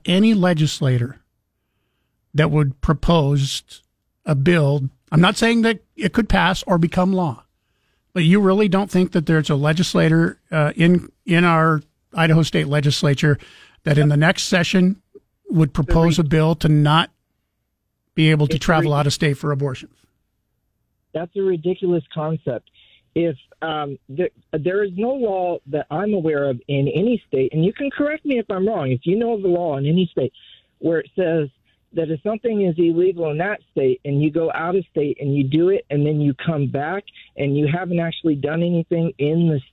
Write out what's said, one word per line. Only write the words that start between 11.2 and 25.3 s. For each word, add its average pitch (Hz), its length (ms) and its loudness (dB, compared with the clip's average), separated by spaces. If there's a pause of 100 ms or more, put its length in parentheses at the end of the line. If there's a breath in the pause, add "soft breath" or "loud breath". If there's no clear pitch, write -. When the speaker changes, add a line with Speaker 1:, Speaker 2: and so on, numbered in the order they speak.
Speaker 1:
in 170 180 2
our 160 380 2 (320)
Idaho 160 300 2
State 156 240 -2
Legislature 143 680 0 (460 loud breath)
that 147 140 2
in 151 120 4
the 147 80 2
next 160 260 2
session 185 580 0 (480)
would 160 240 0
propose 160 460 2
a 170 40 2
bill 156 320 2
to 156 140 0
not 151 400 2 (1040)
be 156 160 4
able 151 160 2
to 151 120 -2
Speaker 2:
It's - 80 -8
Speaker 1:
travel 160 160 2 (100)
Speaker 2:
ridiculous. 147 80 0
Speaker 1:
out 143 80 0
of 135 60 0
state 151 240 -2
for 147 140 -6
abortions? 139 440 -6 (1160)
Speaker 2:
That's 170 220 -10
a 196 60 -4
ridiculous 180 640 -2 (100)
concept. 156 560 -6 (460 soft breath)
If 165 200 0 (260)
um, 151 360 -8 (120)
there, 156 200 -4 (220)
there 185 320 -2
is 202 120 -4
no 214 180 -2
law 190 440 -2 (100)